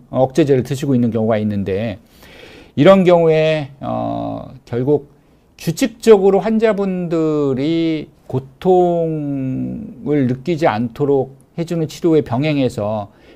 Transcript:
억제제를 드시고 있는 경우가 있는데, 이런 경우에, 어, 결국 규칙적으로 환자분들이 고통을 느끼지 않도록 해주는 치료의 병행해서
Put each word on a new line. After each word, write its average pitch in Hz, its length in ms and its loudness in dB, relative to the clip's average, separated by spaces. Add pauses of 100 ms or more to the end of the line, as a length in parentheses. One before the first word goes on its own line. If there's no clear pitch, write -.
억제제를 131 540 2
드시고 139 320 -2
있는 120 160 0
경우가 110 280 0
있는데, 101 600 -4 (760)
이런 190 280 6
경우에, 156 680 2 (100)
어, 117 720 -6 (120)
결국 139 540 -2 (400)
규칙적으로 196 800 2
환자분들이 165 1700 0 (180)
고통을 143 2000 -2
느끼지 147 400 -2
않도록 131 680 -2 (200)
해주는 165 280 -4
치료의 160 360 0
병행해서 120 920 -4 (240)